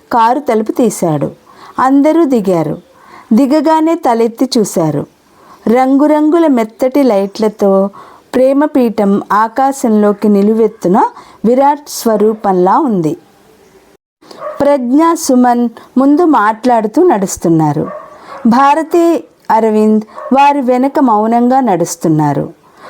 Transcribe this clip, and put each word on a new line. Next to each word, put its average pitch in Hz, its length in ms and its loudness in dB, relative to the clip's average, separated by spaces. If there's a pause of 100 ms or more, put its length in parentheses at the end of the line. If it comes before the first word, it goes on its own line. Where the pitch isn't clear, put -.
(120)
కారు 240 280 2
తలుపు 220 320 -2
తీశాడు. 156 600 -2 (480)
అందరూ 285 460 2
దిగారు. 185 600 -2 (460)
దిగగానే 311 640 2
తలెత్తి 240 640 -2
చూశారు. 165 480 -2 (640)
రంగురంగుల 302 800 2
మెత్తటి 254 560 -2
లైట్లతో 202 880 0 (440)
ప్రేమపీఠం 247 880 0 (100)
ఆకాశంలోకి 220 960 0
నిలువెత్తున 214 760 0 (420)
విరాట్ 277 440 0
స్వరూపంలా 214 880 0
ఉంది. 190 380 -2 (1400)
ప్రజ్ఞ, 285 420 0 (100)
సుమన్ 247 560 0 (280)
ముందు 294 280 2
మాట్లాడుతూ 226 840 0
నడుస్తున్నారు. 165 840 -2 (580)
భారతి, 302 760 0 (280)
అరవింద్ 214 520 0 (300)
వారి 285 280 2
వెనక 254 380 -2
మౌనంగా 240 600 0
నడుస్తున్నారు. 160 960 -2 (360)